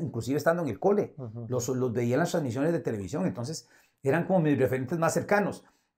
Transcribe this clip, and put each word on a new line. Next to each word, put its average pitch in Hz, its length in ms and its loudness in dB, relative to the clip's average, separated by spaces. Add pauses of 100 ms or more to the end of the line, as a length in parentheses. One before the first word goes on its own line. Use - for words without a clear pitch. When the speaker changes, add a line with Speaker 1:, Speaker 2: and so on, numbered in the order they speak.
Speaker 1:
inclusive 120 360 -2
estando 165 260 2
en 139 60 -2
el 104 100 -6
cole. 196 380 2
Speaker 2:
Ujú. 117 320 -10
Speaker 1:
Los, 123 200 -2
los 123 240 0
veía 120 220 2
en 147 60 4
las 170 100 0
transmisiones 143 400 0
de 165 80 0
televisión, 135 460 -4
entonces 135 420 -6 (360)
eran 160 220 2
como 185 160 4
mis 147 160 4
referentes 131 400 0
más 160 160 2
cercanos. 185 520 0 (320)